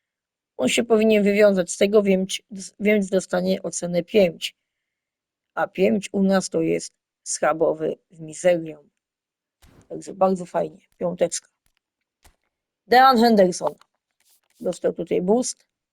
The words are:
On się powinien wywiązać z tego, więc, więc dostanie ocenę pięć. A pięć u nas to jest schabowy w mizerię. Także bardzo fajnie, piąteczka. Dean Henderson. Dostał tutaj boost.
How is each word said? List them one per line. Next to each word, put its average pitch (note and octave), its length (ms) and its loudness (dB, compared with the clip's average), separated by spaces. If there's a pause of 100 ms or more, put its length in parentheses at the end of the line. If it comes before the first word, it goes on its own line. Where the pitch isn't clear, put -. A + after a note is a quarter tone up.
(580)
On B3 120 -2
się A#3+ 140 0
powinien A3 400 2
wywiązać G3+ 480 2
z - 60 -10
tego, G3+ 260 2
więc, F#3+ 380 -2 (380)
więc G#3 300 0
dostanie F#3 540 -2
ocenę F3 400 -6
pięć. F3 520 -2 (1000)
A E3 120 -2
pięć G3 440 -2
u G3 120 -2
nas F#3+ 260 0
to E3 120 -4
jest E3 320 -4 (300)
schabowy D#3 720 -2 (140)
w E3 100 -20
mizerię. D#3+ 560 -2 (1120)
Także D#3+ 260 -14
bardzo F#3 320 0
fajnie, E3+ 360 -8 (160)
piąteczka. F3 520 -6 (1400)
Dean B3+ 300 6
Henderson. G3 580 2 (840)
Dostał F3+ 340 -4
tutaj F3 280 -4
boost. A3 440 -2 (280)